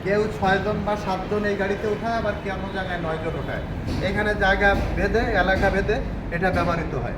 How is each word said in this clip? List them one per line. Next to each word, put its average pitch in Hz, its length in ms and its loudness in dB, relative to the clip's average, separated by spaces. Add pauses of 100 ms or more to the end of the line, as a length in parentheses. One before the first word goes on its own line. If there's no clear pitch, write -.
কেউ 214 240 2 (120)
ছয়জন 196 360 2 (100)
বা 208 100 2 (100)
সাতজন 202 400 -2
এই 202 100 2
গাড়িতে 196 320 -2
উঠায়, 214 260 -2
আবার 214 200 0 (100)
কোনো 190 300 -6
জায়গায় 185 260 -4
নয়জন 160 400 -4
উঠায়। 127 220 -4 (480)
এখানে 208 300 0
জায়গা 196 360 4 (200)
ভেদে, 190 240 2
এলাকা 190 500 2
ভেদে 190 300 0 (320)
এটা 175 200 0
ব্যবহৃত 165 440 0
হয়। 120 220 -4